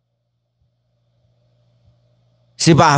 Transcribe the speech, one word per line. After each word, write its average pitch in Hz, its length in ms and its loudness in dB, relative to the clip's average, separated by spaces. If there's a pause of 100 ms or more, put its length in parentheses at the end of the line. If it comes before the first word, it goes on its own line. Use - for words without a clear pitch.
(2500)
Se 165 200 0
pa 156 180 0